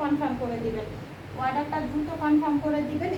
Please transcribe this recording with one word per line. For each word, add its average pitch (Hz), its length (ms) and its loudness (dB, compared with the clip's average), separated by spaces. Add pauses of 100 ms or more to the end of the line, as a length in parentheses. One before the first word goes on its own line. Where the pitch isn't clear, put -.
কনফার্ম 285 400 0
করে 240 240 -2
দিবেন, 220 220 -2 (560)
অর্ডারটা 294 340 0 (120)
দ্রুত 294 200 0 (140)
কনফার্ম 302 420 6
করে 294 140 2 (100)
দিবেন। 359 280 -2